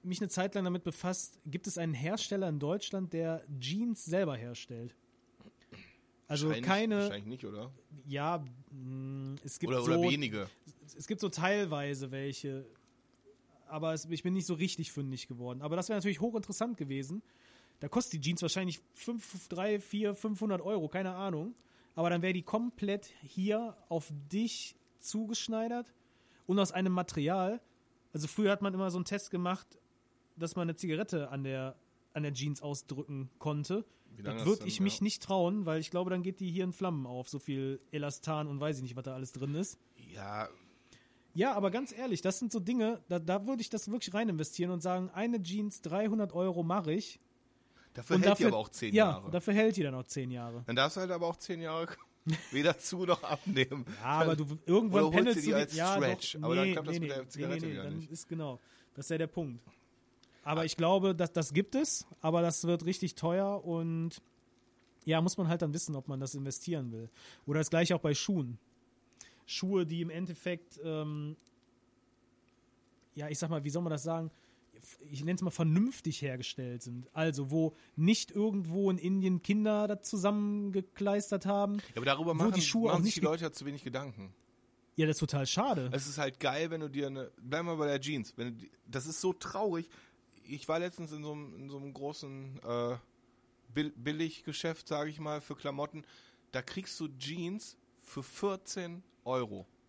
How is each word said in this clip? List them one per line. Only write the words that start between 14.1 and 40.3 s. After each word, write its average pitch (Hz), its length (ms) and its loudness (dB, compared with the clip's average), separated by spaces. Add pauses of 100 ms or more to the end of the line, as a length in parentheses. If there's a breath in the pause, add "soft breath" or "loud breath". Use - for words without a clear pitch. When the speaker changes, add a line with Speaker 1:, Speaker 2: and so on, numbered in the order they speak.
Speaker 1:
bin 180 100 2
nicht 190 140 0
so 180 80 0
richtig 170 360 -2
fündig 135 360 -6
geworden. 123 340 -8
Aber 151 140 -2
das 180 140 -2
wäre 214 80 0
natürlich 180 240 0
hochinteressant 226 560 -2
gewesen. 139 440 -4 (580 soft breath)
Da 143 100 -8
kostet 240 240 2
die 156 80 -2
Jeans 170 200 0
wahrscheinlich 180 400 -2 (120)
fünf, - 560 -8
drei, 202 300 2
vier, 202 360 0
fünfhundert 208 460 0
Euro, 175 260 0
keine 185 280 -2
Ahnung. 190 380 -2 (420 soft breath)
Aber 165 140 4
dann 170 120 2
wäre 185 120 2
die 180 80 0
komplett 208 680 -2 (100)
hier 208 540 0 (140)
auf 165 220 -2 (200)
dich 220 440 -2 (240)
zugeschneidert 226 960 -2 (540 soft breath)
und 185 120 4
aus 185 120 6
einem 185 220 2
Material. 180 680 2 (520 soft breath)
Also 151 140 -4
früher 202 240 4
hat 202 100 2
man 196 120 2
immer 185 160 0
so 175 80 -2
einen 180 80 0
Test 196 260 -4
gemacht, 180 460 -2 (600)
dass 165 180 -4
man 180 80 0
eine 165 120 0
Zigarette 160 540 -2
an 139 140 -4
der, 131 320 -4 (380)
an 151 100 -2
der 143 100 0
Jeans 139 280 -2
ausdrücken 139 760 -6
konnte. 151 480 -2 (300 soft breath)
Speaker 2:
Wie 98 60 -16
lange 107 180 -4
Speaker 1:
Das 131 40 0
Speaker 2:
ist 156 60 4
Speaker 1:
würd 214 120 4
Speaker 2:
denn, 208 80 -4
Speaker 1:
ich - 100 -4
mich 196 200 4
Speaker 2:
ja. - 40 2
Speaker 1:
nicht 214 200 0
trauen, 190 420 2
weil 160 140 2
ich 156 120 -6
glaube, 180 200 0
dann 185 120 2
geht 185 160 -4
die 185 100 -2
hier 180 140 0
in 180 100 0
Flammen 165 340 0
auf. 123 200 -6
So 143 120 -6
viel 135 400 -2 (120)
Elastan 151 560 -2
und 143 120 -4
weiß 151 180 0
ich 131 60 -6
nicht, 120 120 -6
was 127 80 -8
da 131 120 -6
alles 131 160 -8
drin 139 240 -2
ist. 185 240 -4 (180)
Speaker 2:
Ja. 98 500 -6 (880 soft breath)